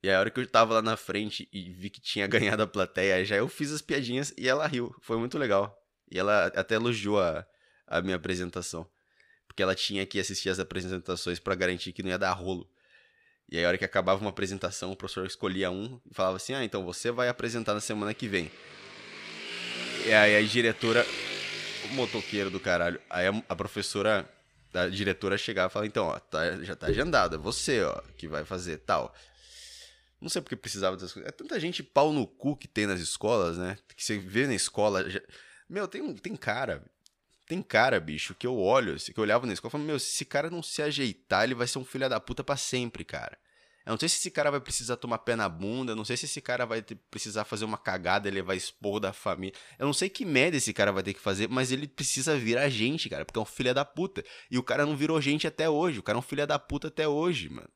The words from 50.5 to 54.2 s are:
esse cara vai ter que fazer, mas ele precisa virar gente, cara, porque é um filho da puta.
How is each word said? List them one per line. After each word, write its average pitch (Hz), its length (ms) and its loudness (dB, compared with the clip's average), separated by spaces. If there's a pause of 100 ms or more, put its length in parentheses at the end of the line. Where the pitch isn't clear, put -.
esse 113 160 0
cara 101 220 4
vai 95 100 0
ter 98 100 -4
que - 60 -10
fazer, 101 300 0
mas 127 200 0
ele 135 160 -2
precisa 139 520 0
virar 120 320 2
gente, 123 400 0
cara, 73 160 -6
porque - 120 -6
é 110 40 0
um 107 40 -2
filho 127 280 0
da 139 100 2
puta. 185 400 -4 (260)